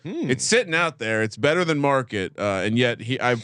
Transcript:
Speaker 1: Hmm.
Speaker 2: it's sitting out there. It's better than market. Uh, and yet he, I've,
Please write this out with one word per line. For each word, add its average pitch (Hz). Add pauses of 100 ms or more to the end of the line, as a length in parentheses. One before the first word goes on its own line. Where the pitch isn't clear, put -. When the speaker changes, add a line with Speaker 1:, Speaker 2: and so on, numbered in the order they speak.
Speaker 1:
Hmm. 226
Speaker 2:
it's -
sitting 208
out 170
there. 110
It's 110
better 156
than 156
market. 131
Uh, 98
and 107
yet 120
he, 123
I've, 120